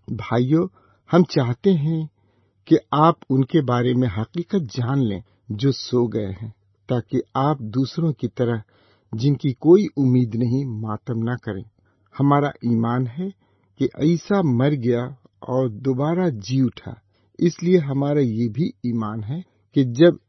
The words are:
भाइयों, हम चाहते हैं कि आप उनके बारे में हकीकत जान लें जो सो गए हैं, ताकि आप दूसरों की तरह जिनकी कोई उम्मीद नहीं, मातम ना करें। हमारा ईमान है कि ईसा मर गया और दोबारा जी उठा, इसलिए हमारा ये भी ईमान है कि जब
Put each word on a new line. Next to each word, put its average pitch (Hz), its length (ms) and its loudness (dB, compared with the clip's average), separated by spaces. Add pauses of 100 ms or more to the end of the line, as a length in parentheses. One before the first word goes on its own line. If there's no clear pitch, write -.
(120)
भाइयों, 127 560 0 (420)
हम 175 160 6
चाहते 131 460 0
हैं 160 360 -2 (600)
कि 156 100 6 (180)
आप 160 240 4 (100)
उनके 135 340 2
बारे 123 300 2
में 127 160 2
हकीकत 117 640 -4
जान 135 300 -2
लें 101 200 -2 (320)
जो 127 180 0
सो 123 360 0
गए 107 240 -4
हैं, 107 220 -12 (360)
ताकि 123 320 -2 (160)
आप 139 240 0 (100)
दूसरों 135 420 -2
की - 160 -6
तरह 117 320 -2 (520)
जिनकी 135 460 0
कोई 180 280 6 (100)
उम्मीद 123 380 2
नहीं, 123 300 -2 (160)
मातम 110 420 -6
ना 120 140 -2
करें। 98 260 -10 (520)
हमारा 143 360 2 (140)
ईमान 120 420 0
है 160 220 -8 (500)
कि 131 100 0 (140)
ईसा 175 400 0
मर 135 340 2
गया 120 260 0 (420)
और 127 240 -2
दोबारा 139 600 -2
जी 123 320 -2
उठा, - 340 -4 (440)
इसलिए 175 400 2
हमारा 143 420 0
ये 117 280 0
भी 127 220 -2 (140)
ईमान 113 380 -4
है 143 200 -8 (320)
कि 139 80 4 (100)
जब 165 360 6